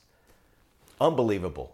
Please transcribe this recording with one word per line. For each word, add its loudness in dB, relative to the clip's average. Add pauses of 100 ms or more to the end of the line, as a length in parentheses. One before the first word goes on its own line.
(1000)
Unbelievable. 0